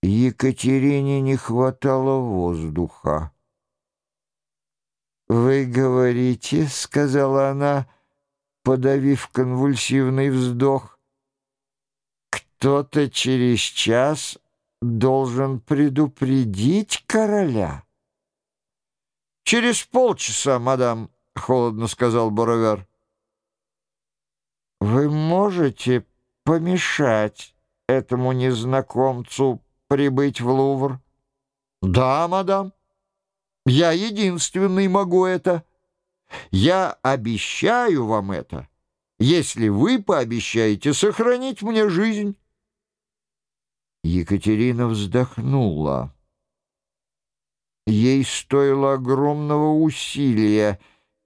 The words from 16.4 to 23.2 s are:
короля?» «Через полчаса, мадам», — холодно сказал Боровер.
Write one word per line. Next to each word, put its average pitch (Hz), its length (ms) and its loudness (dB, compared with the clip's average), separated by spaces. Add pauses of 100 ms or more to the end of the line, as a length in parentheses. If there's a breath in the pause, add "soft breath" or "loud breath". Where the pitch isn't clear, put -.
короля?» 160 760 0 (1600)
«Через 233 400 0
полчаса, 196 760 0
мадам», — 120 520 -2 (240)
холодно 117 540 -2
сказал 117 420 0
Боровер. 113 560 0 (1900)